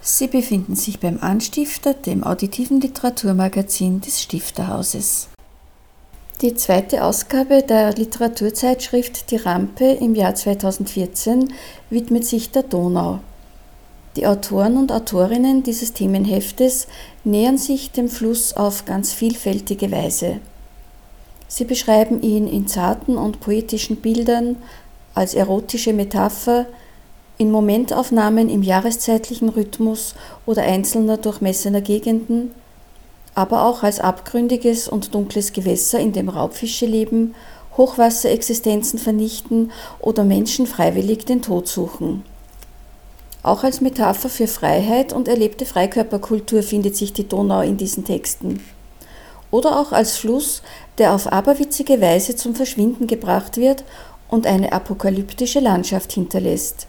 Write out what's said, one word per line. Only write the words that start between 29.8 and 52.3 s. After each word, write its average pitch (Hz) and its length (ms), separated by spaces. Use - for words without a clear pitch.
oder 214 160
einzelner 214 560
durchmessener 202 640
Gegenden, 226 720
aber 202 320
auch 240 160
als 208 180
abgründiges 240 880
und 208 260
dunkles 208 380
Gewässer, 190 480
in 208 140
dem 190 160
Raubfische 226 560
leben, 226 480
Hochwasserexistenzen 233 1200
vernichten 220 720
oder 214 260
Menschen 208 420
freiwillig 190 600
den 247 160
Tod 180 260
suchen. 185 540
Auch 196 220
als 262 180
Metapher 247 480
für 220 180
Freiheit 220 640
und 254 160
erlebte 233 380
Freikörperkultur 208 960
findet 202 340
sich 202 160
die 202 160
Donau 196 320
in 196 160
diesen 190 300
Texten. - 580
Oder 277 280
auch 294 140
als 220 240
Fluss, 247 460
der 208 160
auf 196 180
aberwitzige 277 720
Weise 190 340